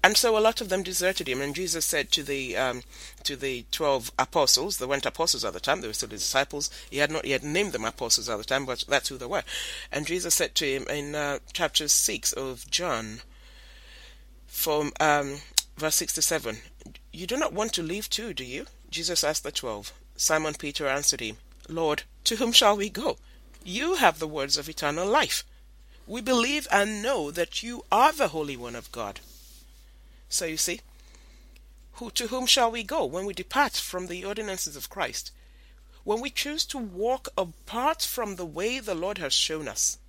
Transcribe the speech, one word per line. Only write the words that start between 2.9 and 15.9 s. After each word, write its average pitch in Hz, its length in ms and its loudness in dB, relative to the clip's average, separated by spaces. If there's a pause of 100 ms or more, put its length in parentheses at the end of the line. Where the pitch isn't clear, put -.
to 143 140 -4
the 127 340 -4
twelve 135 480 0
apostles, 135 600 4
they 127 100 -4
weren't 135 180 0
apostles 135 400 0
at 95 80 -2
the 90 60 -6
time, 160 220 2
they 127 60 -6
were 107 60 -8
still 110 160 -6
his 104 120 -8
disciples. 143 500 0 (180)
He - 80 -6
had 147 140 4
not 156 140 -2
yet 135 180 0
named 170 280 0
them 110 140 -2
apostles 113 420 0
at 110 120 -2
the 107 40 -8
time, 135 220 0
but 127 220 -4
that's 139 220 0
who 131 100 -10
they 123 80 -8
were. 180 160 -2 (480)
And 151 160 -4
Jesus 175 260 0
said - 220 2
to 160 100 2
him 135 220 -2
in, 147 260 -4
uh, 143 240 -2 (160)
chapter 156 340 2
six - 460 2
of 131 380 -6
John, 117 500 -2 (1300)
from, 147 520 0
um, 143 420 4 (360)
verse 156 200 2